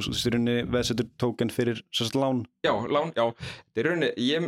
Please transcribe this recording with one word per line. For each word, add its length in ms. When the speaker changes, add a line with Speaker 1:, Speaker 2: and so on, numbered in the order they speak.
Speaker 1:
s-, 220
í 60
rauninni 360
veðsetur 480
token 340
fyrir, 300
sem 140
sagt, 100
lán. 280
Speaker 2:
Já, 100
lán, 260
já. 180
Þetta 480
er 40
í 40
rauninni, 320
ég, 280